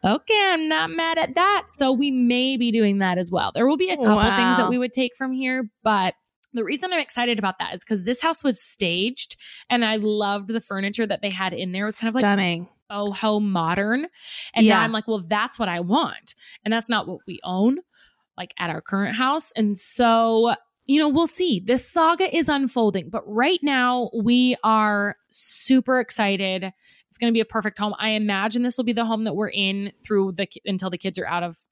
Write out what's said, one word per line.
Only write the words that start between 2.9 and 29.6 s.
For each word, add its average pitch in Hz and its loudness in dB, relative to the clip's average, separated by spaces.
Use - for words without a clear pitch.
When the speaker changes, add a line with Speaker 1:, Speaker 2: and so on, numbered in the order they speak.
Speaker 1:
that 185 0
as 175 -2
well. - 0
There 233 2
will 285 2
be 370 0
a 359 0
couple 214 4
things 190 4
that 180 4
Speaker 2:
Wow. 185 0
Speaker 1:
we 247 0
would 247 -2
take 247 -2
from 262 -4
here, 254 -2
but 190 2
the 233 -2
reason 302 -2
I'm 339 0
excited 240 -2
about 185 -2
that - -6
is 180 -6
'cause 196 -2
this - -2
house 320 0
was 262 2
staged 190 -2
and 240 2
I 220 0
loved 208 -2
the 226 -4
furniture 202 -4
that 220 -4
they 202 -2
had 190 -4
in 185 -6
there. 190 -4
It - -2
was 214 -2
kind 226 2
of, 220 -6
like, 254 2
Speaker 2:
Stunning. 190 0
Speaker 1:
boho 208 -2
modern. 196 -2
And 226 6
now 202 6
Speaker 2:
Yeah. - 4
Speaker 1:
I'm 226 -4
like, 214 -6
"Well, 214 -2
that's 208 -2
what 214 -2
I 175 -4
want." 196 -2
And 214 -2
that's 226 -2
not 214 -2
what 180 -10
we 185 -12
own, 202 0
like, - -12
at 175 -4
our 156 -8
current 196 -2
house. 277 -2
And 208 2
so, 226 2
you 277 4
know, 302 4
we'll 311 4
see. 320 0
This 226 0
saga 339 2
is 330 2
unfolding, 226 0
but 220 -8
right 269 0
now 247 0
we 240 4
are 214 2
super - 2
excited. 190 -2
It's - -12
gonna 233 2
be 226 4
a 220 2
perfect 214 -4
home. 208 -2
I 220 -2
imagine 214 0
this 247 0
will 254 0
be 240 0
the 226 0
home 220 -2
that 190 -2
we're 202 -2
in 196 -2